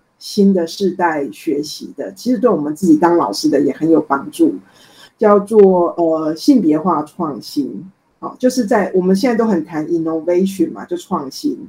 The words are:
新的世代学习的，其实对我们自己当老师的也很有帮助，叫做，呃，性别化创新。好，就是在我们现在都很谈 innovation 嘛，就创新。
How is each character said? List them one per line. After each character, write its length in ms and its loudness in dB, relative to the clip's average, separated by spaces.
新 340 2
的 120 0
世 260 -4
代 400 -2
学 300 -4
习 360 -12
的， 160 -8
其 180 -4
实 60 0
对 120 2
我 60 2
们 200 -4
自 100 -4
己 120 6
当 200 4
老 160 0
师 160 -2
的 100 2
也 140 0
很 160 -2
有 100 6
帮 320 -4
助， 220 0
叫 220 4
做， 480 4
呃， 380 0
性 260 2
别 160 2
化 260 -2
创 380 -8
新。 420 -8
好， 200 -12
就 100 2
是 160 -2
在 300 0
我 60 2
们 140 2
现 140 0
在 60 0
都 100 0
很 200 0
谈 220 -6
innovation 840 -2
嘛， 140 -14
就 100 -8
创 340 -6
新。 280 -6